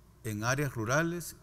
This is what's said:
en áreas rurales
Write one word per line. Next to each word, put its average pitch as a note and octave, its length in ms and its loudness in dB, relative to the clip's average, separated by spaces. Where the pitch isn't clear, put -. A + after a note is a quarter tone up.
en G#2+ 220 -4
áreas C3+ 300 2
rurales D#3 680 0